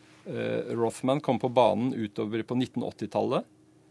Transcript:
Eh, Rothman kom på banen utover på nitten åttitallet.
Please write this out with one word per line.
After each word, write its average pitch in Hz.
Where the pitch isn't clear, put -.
Eh, 113
Rothman 117
kom 123
på 123
banen 117
utover 110
på 123
nitten 123
åttitallet. 110